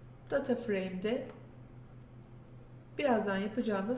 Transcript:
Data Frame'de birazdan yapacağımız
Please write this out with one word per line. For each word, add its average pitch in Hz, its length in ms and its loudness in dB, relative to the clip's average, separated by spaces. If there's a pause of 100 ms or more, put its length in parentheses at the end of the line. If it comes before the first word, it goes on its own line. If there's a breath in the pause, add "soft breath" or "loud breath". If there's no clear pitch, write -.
(320)
Data 269 240 4
Frame'de 190 720 0 (1700)
birazdan 208 400 6
yapacağımız 214 600 2